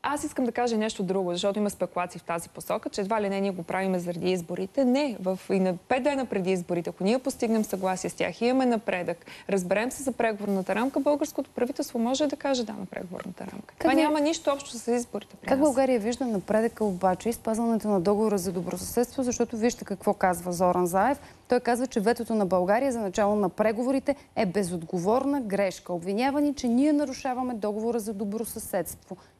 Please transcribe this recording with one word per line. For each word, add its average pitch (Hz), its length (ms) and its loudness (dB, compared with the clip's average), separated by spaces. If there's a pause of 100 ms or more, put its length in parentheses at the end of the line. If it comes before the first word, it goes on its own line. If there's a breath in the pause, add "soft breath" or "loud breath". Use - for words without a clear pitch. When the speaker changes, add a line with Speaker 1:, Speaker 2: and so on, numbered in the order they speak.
Speaker 1:
Аз 294 160 -2
искам 285 200 -2
да 233 80 0
кажа 240 240 0
нещо 214 260 -2
друго, 185 300 0
защото 196 260 -2
има 208 120 2
спекулации 180 480 -4
в - 60 -14
тази 170 240 -4
посока, - 400 -6
че - 120 -6
едва 208 220 0
ли 202 60 0
не 196 120 -2
ние 196 100 2
го 185 120 -6
правиме 185 360 0
заради 175 320 -2
изборите. 185 540 0
Не, 254 360 2
в, 185 180 0 (140)
и 190 80 4
на 185 160 2
пет 254 260 -2
дена 269 240 2
преди 190 260 0
изборите, 175 380 -2
ако - 140 -6
ние 226 140 4
постигнем 226 460 0
съгласие 185 460 -2
с - 40 -14
тях, 180 260 -4
имаме 254 260 4
напредък, 190 600 -2 (220 loud breath)
разберем 196 420 2
се - 120 -10
за 269 100 -2
преговорната 202 640 0
рамка, 254 260 0
българското 294 500 0
правителство 247 480 -4
може 262 280 2
да 285 100 -2
каже 269 280 -2
да 214 80 -8
на 202 140 -10
преговорната - 580 -10
рамка. - 340 -14
Това - 120 4
Speaker 2:
Къде 311 120 4
Speaker 1:
няма 302 180 2
нищо 311 300 0
общо 277 200 -4
с 233 220 -4
изборите 240 440 -4
при - 120 -12
Speaker 2:
Как 269 100 4
Speaker 1:
нас. 294 100 6
Speaker 2:
България 254 320 4
вижда 233 260 -2
напредъка 220 580 0
обаче 185 440 2
и 240 40 0
спазването 226 560 0
на 202 120 4
договора 202 380 2
за 185 140 -2
добросъседство? 185 680 -2
Защото 240 340 -2
вижте 226 280 0
какво 202 300 -2
казва 180 380 0
Зоран 180 340 4
Заев. 196 320 2 (300 loud breath)
Той 247 120 4
казва, 247 260 0
че 247 140 -2
ветото 226 340 0
на 208 120 2
България 196 460 2
за 233 80 -4
начало 208 360 2
на 202 120 2
преговорите 240 680 0 (200 loud breath)
е 226 100 2
безотговорна 190 920 0
грешка. 196 520 -2
Обвинява 202 480 0
ни, 294 140 2
че 254 140 -2
ние 262 240 4
нарушаваме 254 600 -2
договора 220 460 -2
за 214 140 -6
добросъседство. 202 1000 -6 (240 loud breath)